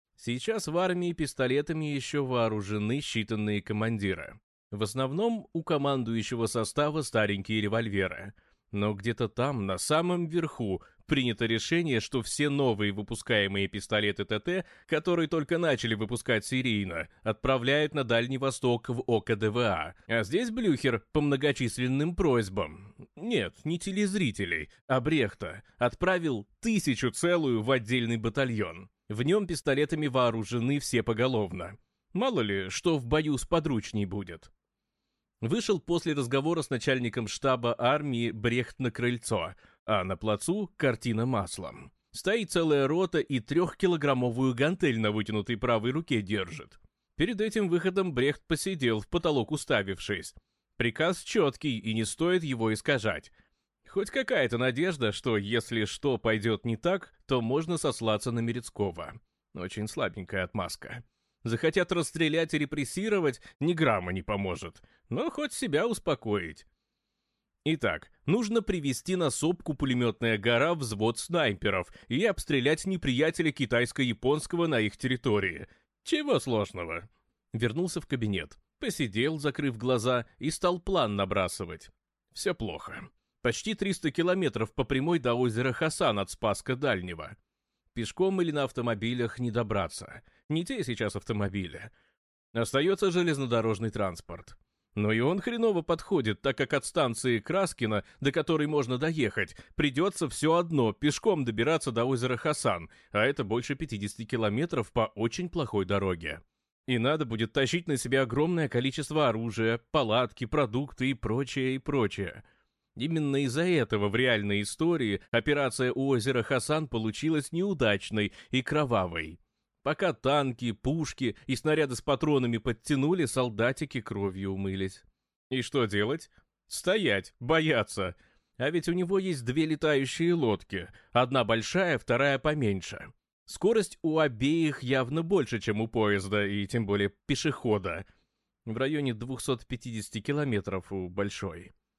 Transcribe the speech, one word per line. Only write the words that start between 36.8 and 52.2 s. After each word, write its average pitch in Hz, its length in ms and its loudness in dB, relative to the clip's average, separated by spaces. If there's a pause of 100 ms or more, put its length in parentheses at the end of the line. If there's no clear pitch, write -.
штаба 120 480 0
армии 127 540 0
Брехт 117 480 -2
на 127 120 0
крыльцо – 117 640 -2 (300)
а 104 180 2
на 95 140 -2
плацу 165 640 -2
картина 117 480 0
маслом. 92 680 -6 (200)
Стоит 208 400 -2
целая 151 360 4
рота 170 300 2
и 139 220 0
трехкилограммовую 135 1120 2
гантель 139 440 2
на 107 120 4
вытянутой 107 480 0
правой 117 320 2
руке 139 320 0
держит. 92 580 -6 (380)
Перед 202 240 0
этим 214 260 0
выходом 180 460 2
Брехт 139 320 2
посидел, 139 540 0
в - 80 -10
потолок 156 420 2
уставившись. 101 840 -2 (440)
Приказ 151 440 0
четкий, 147 560 0
и 110 140 -4
не 110 140 0
стоит 175 360 0